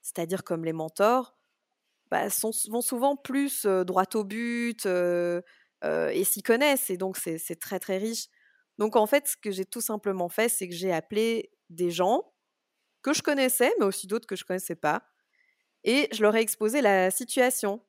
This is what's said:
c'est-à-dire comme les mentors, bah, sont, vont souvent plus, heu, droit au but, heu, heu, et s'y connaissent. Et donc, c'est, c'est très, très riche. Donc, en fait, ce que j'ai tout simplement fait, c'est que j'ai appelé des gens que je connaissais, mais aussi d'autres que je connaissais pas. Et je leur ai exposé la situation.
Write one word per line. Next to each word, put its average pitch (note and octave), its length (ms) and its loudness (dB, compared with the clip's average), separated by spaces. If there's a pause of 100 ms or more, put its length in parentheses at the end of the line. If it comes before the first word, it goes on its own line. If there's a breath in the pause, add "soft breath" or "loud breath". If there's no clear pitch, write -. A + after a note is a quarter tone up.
c'est-à-dire F3+ 420 -4
comme E3 220 -4
les D#3+ 80 -2
mentors, G3+ 640 0 (720)
bah, A#3 200 0
sont, A3 220 -2 (180)
vont A#3 120 -2
souvent C4+ 340 0
plus, C#4 500 -4
heu, F#3 200 2
droit F#3 200 2 (100)
au G#3+ 80 0
but, A#3 640 -4
heu, F3 560 0 (420 soft breath)
heu, E3 300 0
et F3+ 100 0
s'y G3 200 -2
connaissent. C4+ 460 2
Et F#3 80 -4
donc, F#3+ 200 -6
c'est, E3 200 -6
c'est - 180 -8
très, - 240 -8
très F#3+ 180 -4
riche. A3 300 -6 (500 soft breath)
Donc, G#3+ 180 0
en G#3+ 120 6
fait, C#4+ 200 2
ce - 100 -4
que G#3 140 -6
j'ai F#3+ 140 -4
tout - 160 -10
simplement G3 480 -4
fait, A3+ 200 0
c'est G3 180 -4
que F3 80 -10
j'ai F#3 160 -2
appelé G#3+ 600 0 (180)
des F3 220 -2
gens F#3 420 0 (680)
que C#4 100 0
je - 100 0
connaissais, C4+ 560 2
mais A3+ 60 4
aussi G3 220 -2
d'autres A3 200 -4
que G3 100 -8
je - 80 -12
connaissais F#3 300 -6
pas. D3+ 280 0 (800)
Et C#4 300 2
je G#3+ 100 -2
leur G#3+ 120 6
ai A3+ 60 4
exposé A3 400 0
la F#3+ 300 6
situation. A#3+ 760 0